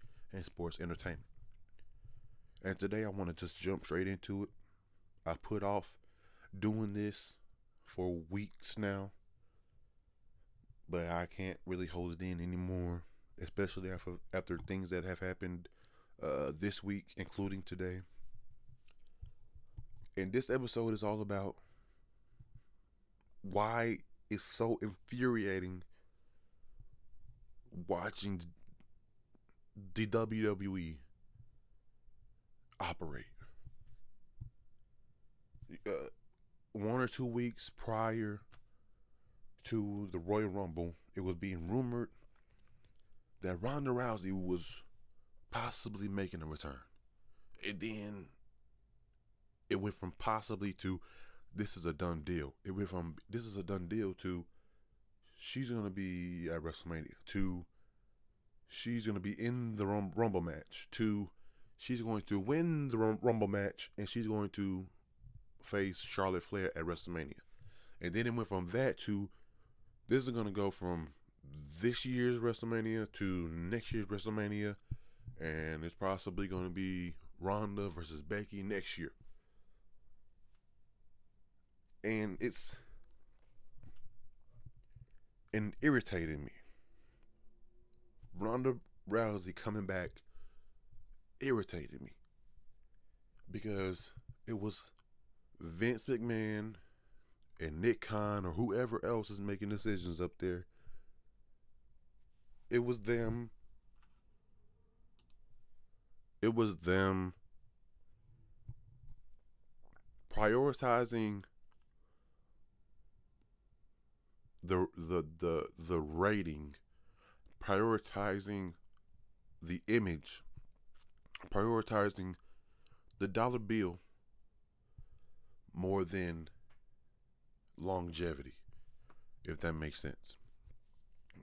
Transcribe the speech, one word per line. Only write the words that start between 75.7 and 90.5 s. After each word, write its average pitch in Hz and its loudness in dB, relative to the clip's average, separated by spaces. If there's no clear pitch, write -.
it's 85 -6
possibly 95 0
gonna 92 0
be 90 0
Ronda 101 0
versus 80 -6
Becky 101 -4
next 98 -2
year." - -4
And 107 2
it's, - 0
and 107 2
irritated 87 4
me. 67 -6
Ronda 123 2
Rousey 104 4
coming 104 0
back 92 0